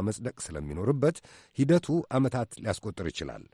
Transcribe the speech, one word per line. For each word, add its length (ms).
መጽደቅ 380
ስለሚኖርበት 800
ሂደቱ 300
ዓመታት 440
ሊያስቆጥር 520
ይችላል። 360